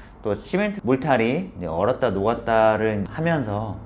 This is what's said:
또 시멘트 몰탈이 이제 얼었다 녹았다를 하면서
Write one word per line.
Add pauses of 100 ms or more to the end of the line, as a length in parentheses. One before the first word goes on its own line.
(220)
또
시멘트
몰탈이
이제
얼었다
녹았다를
하면서